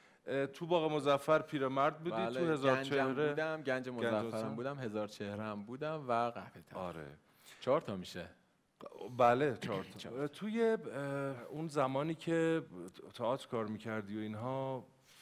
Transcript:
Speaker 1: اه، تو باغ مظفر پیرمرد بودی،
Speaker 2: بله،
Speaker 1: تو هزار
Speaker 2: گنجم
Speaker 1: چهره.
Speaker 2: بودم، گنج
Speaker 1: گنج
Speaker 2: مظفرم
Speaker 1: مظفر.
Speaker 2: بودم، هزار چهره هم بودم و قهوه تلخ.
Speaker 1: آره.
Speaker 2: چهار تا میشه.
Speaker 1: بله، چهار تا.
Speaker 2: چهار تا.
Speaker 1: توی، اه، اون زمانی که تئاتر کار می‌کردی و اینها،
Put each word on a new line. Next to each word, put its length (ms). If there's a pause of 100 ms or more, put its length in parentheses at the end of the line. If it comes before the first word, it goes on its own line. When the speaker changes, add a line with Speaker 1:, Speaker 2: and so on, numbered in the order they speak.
(280)
Speaker 1:
اه، 200
تو 180
باغ 260
مظفر 500
پیرمرد 560
بودی، 180
Speaker 2:
بله، 240
Speaker 1:
تو 120
هزار 240
Speaker 2:
گنجم 140
Speaker 1:
چهره. 400
Speaker 2:
بودم، 320
گنج 240
Speaker 1:
گنج 40
Speaker 2:
مظفرم 360
Speaker 1:
مظفر. 240
Speaker 2:
بودم، 300
هزار 280
چهره 360
هم 200
بودم 440
و 220
قهوه 400
تلخ. 80
Speaker 1:
آره. 300 (540)
Speaker 2:
چهار 200
تا 140
میشه. 300 (920)
Speaker 1:
بله، 440
چهار 220
تا. 160
Speaker 2:
چهار 280
تا. 0
Speaker 1:
توی، 340
اه، 880
اون 180
زمانی 480
که 460 (520)
تئاتر 340
کار 180
می‌کردی 520
و 20
اینها، 680 (340)